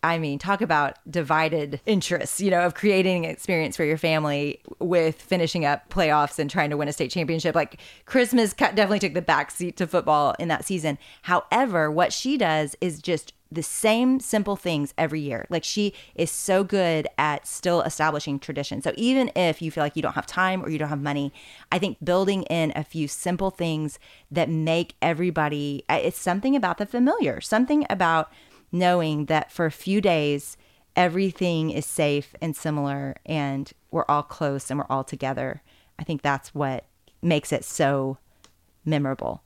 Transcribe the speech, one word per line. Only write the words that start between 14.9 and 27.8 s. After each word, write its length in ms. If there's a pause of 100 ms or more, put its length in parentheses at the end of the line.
every 240
year. 300
Like, 120
she 300 (220)
is 160
so 340
good 420 (120)
at 280
still 360
establishing 560
tradition. 420
So 160
even 380
if 260
you 100
feel 120
like 120
you 60
don't 140
have 100
time 400
or 40
you 100
don't 100
have 120
money, 300 (400)
I 60
think 260
building 400
in 320
a 80
few 240
simple 440
things 480 (320)
that 180
make 540
everybody, 840
uh, 140
it's 180
something 380
about 220
the 80
familiar, 540
something 500